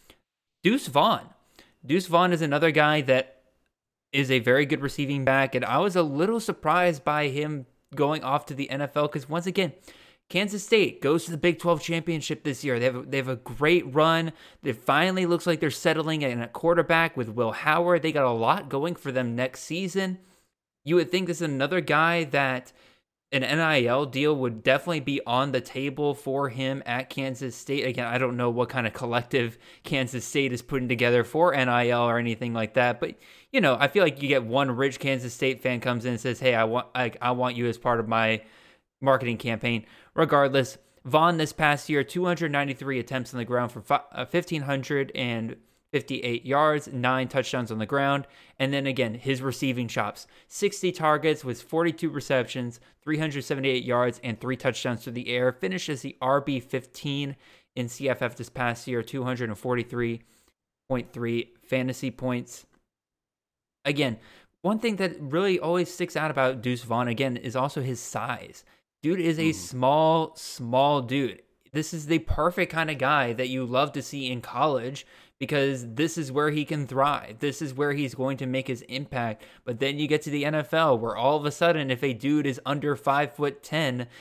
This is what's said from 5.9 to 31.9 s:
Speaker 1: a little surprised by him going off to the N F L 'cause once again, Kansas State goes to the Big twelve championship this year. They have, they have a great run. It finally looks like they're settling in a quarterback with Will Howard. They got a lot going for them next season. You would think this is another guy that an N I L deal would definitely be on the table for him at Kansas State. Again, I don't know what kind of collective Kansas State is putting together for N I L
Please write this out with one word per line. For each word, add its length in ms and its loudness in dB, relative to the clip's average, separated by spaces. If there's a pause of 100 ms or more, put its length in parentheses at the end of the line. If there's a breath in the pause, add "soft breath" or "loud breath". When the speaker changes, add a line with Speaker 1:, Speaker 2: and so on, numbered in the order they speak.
Speaker 1:
a 80 6
little 360 0
surprised 640 2
by 260 0
him 360 -4 (300)
going 280 0
off 240 0
to 60 -10
the 160 -6
N 120 -4
F 140 -6
L 120 2
'cause 200 -6
once 200 -4
again, 260 0 (560 loud breath)
Kansas 340 -2
State 380 2
goes 240 2
to 60 -8
the 60 -4
Big 220 2
twelve 220 2
championship 640 -4
this 200 -4
year. 140 0
They 80 2
have, 240 -2
they 80 -2
have 120 -2
a 80 -4
great 580 2
run. 380 4 (300 loud breath)
It 120 -2
finally 500 2
looks 220 0
like 120 2
they're 120 0
settling 500 0
in 200 -2
a 80 -6
quarterback 680 2
with 120 -4
Will 240 0
Howard. 500 2
They 80 0
got 140 2
a 60 4
lot 380 2
going 260 -2
for 160 -8
them 240 -2
next 260 -4
season. 580 -4 (640 soft breath)
You 120 2
would 160 4
think 160 0
this 100 -2
is 120 -2
another 300 0
guy 460 2
that 480 -2 (580 soft breath)
an 120 0
N 160 0
I 260 4
L 200 2
deal 300 2
would 280 -4
definitely 360 2
be 260 -2
on 260 0
the 100 0
table 540 -4
for 340 -2
him 360 -4
at 240 -4
Kansas 460 -6
State. 300 -4
Again, 220 -4
I 100 -2
don't 180 0
know 140 0
what 200 0
kind 180 -4
of 60 -4
collective 640 -2 (260 loud breath)
Kansas 420 -4
State 260 0
is 100 -4
putting 280 -4
together 340 4
for 300 4
N 160 2
I 200 2
L 200 2